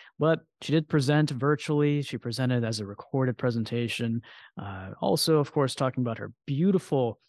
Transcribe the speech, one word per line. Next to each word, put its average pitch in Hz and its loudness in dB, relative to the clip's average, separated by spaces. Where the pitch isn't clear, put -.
But 156 4
she - -6
did 156 2
present 147 4
virtually. 147 0
She 135 -6
presented 123 -2
as 110 -2
a 104 -6
recorded 127 -2
presentation. 117 -2
Uh, 95 -10
also, 165 2
of 139 -2
course, 139 0
talking 127 -2
about 113 -4
her 104 -10
beautiful, 143 0